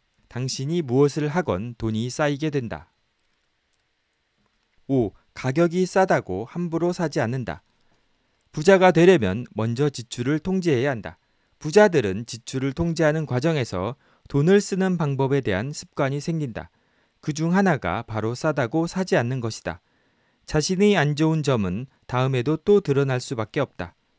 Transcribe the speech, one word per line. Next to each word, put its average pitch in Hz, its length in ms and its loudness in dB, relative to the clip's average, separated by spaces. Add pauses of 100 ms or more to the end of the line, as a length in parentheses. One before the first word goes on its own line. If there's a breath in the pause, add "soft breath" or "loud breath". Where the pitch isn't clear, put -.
(280)
당신이 135 520 -6
무엇을 143 480 2
하건 120 480 -4
돈이 110 320 -4
쌓이게 147 400 -4
된다. 113 420 -8 (2000)
오, 123 240 2 (220)
가격이 165 500 0
싸다고 160 640 0
함부로 175 480 -4
사지 160 260 -4
않는다. 117 420 -4 (880)
부자가 185 380 6
되려면 147 600 4
먼저 117 400 -2
지출을 127 480 -4
통제해야 160 520 0
한다. 90 280 -10 (400)
부자들은 151 640 4
지출을 131 480 -6
통제하는 160 540 0
과정에서 123 680 -2 (320 soft breath)
돈을 175 340 4
쓰는 190 340 -2
방법에 139 460 0
대한 113 320 -2
습관이 143 460 -4
생긴다. 143 500 -6 (500)
그 151 140 -6
중 165 200 0
하나가 131 460 2
바로 110 340 -4
싸다고 147 520 -2
사지 185 320 0
않는 127 220 -2
것이다. 107 420 -8 (640)
자신의 185 500 2
안 147 200 2
좋은 156 260 2
점은 117 440 0 (200)
다음에도 131 500 0
또 202 240 4
드러날 135 400 0
수밖에 113 400 -6
없다. 92 340 -8 (240)